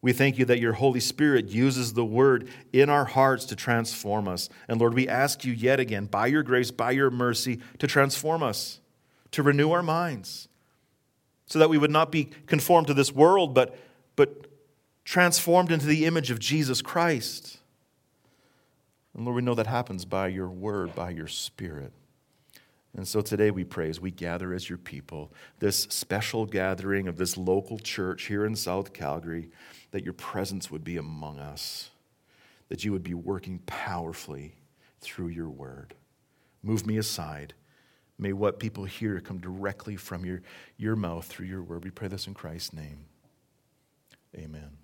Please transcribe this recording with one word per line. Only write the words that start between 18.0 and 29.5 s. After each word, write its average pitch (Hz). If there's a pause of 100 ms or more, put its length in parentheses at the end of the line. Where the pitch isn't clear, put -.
And 113
Lord, 123
we 123
know 123
that 113
happens 107
by 95
your 92
word, 95
by 87
your 80
Spirit. 76 (1000)
And 95
so 107
today 104
we 92
pray 82
as 80
we 92
gather 87
as 90
your 87
people, 73 (280)
this -
special 110
gathering 95
of 82
this 90
local 95
church -
here 104
in 107
South 95
Calgary, 82 (400)